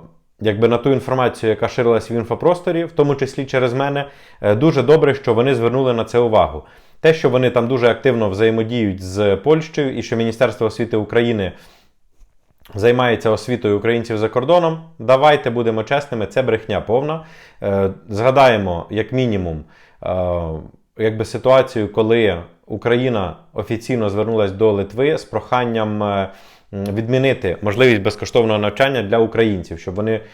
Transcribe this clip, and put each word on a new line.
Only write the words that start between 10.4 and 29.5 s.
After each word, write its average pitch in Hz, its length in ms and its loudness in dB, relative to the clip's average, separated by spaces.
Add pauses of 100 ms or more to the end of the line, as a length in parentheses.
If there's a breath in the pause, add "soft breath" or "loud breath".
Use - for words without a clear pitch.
освіти 113 300 -2
України 107 540 0 (1200 soft breath)
займається 117 540 2
освітою 107 480 0
українців 113 400 -2
за 110 120 0
кордоном, 165 500 0 (200)
давайте 135 500 4
будемо 113 340 0
чесними, 127 420 -4
це - 160 0
брехня 107 400 -2
повна. 151 440 -2 (380 loud breath)
Е, 98 260 0 (200)
згадаємо, 107 800 2
як 107 220 -4
мінімум, 98 520 -2 (400 soft breath)
е, 92 120 -4 (840)
якби 110 280 -2
ситуацію, 123 640 0
коли 110 460 2 (300)
Україна 117 680 -2 (180)
офіційно 113 560 -4
звернулась 104 420 -2
до 107 200 2
Литви 107 460 -2
з - 80 -12
проханням, 110 800 -4
е, 98 260 -2 (440 loud breath)
м, 98 120 -8
відмінити 117 760 -2
можливість 107 400 2
безкоштовного 107 580 0
навчання 120 420 0
для 104 160 0
українців, 110 600 0